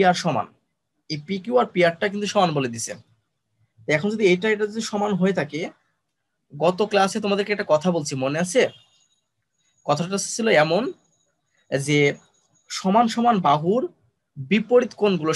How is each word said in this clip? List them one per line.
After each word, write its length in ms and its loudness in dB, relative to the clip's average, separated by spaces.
আর 140 4
সমান, 240 -2
এই 160 -6
পি 180 -6
কিউ 180 -4
আর 120 0
পি 140 0
আরটা 260 -2
কিন্তু 200 -6
সমান 240 4
বলে 180 -2
দিছে। 180 -10
তো 140 -6
এখন 160 -4
যদি 100 -2
এটা, 200 0
এটা 180 -2
যদি 200 -6
সমান 280 -2
হয়ে 200 0
থাকে, 220 -6
গত 260 0
ক্লাসে 360 0
তোমাদেরকে 300 -2
একটা 180 -6
কথা 220 2
বলছি, 180 -4
মনে 200 -2
আছে? 180 0
কথাটা 320 -2
ছিল 120 -2
এমন 200 0
যে 280 0
সমান 360 2
সমান 200 2
বাহুর 340 2
বিপরীত 540 2
কোণগুলো 340 0